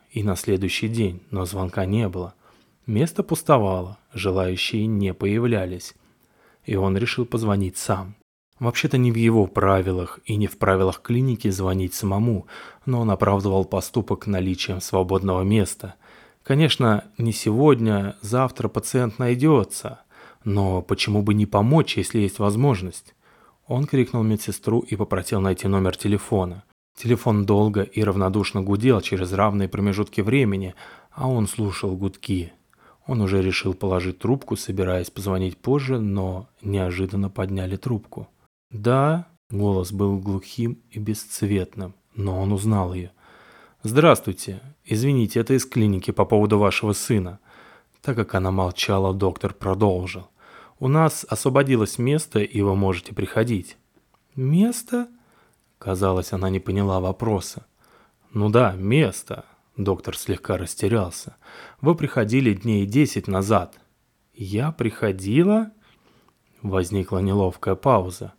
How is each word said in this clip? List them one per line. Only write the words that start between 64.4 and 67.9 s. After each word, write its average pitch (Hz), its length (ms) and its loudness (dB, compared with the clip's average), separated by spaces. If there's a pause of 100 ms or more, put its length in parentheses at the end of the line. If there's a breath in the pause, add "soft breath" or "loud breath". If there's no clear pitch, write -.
приходила?" 120 1000 0 (880 soft breath)
Возникла 95 580 -2
неловкая 95 560 0
пауза. 98 640 0